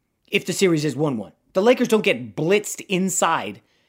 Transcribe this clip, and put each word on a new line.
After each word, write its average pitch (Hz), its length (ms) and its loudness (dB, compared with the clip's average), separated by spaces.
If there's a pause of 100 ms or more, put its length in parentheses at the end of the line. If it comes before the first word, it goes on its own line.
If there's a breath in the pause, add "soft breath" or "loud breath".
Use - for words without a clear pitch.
(300)
if - 160 -2
the 185 60 -4
series 165 320 2
is 143 100 -2
one 139 220 -2
one. 98 160 -10 (220)
The 190 80 2
Lakers 247 260 4
don't 214 160 2
get 123 320 -2
blitzed 185 520 -2
inside 165 720 -2 (280)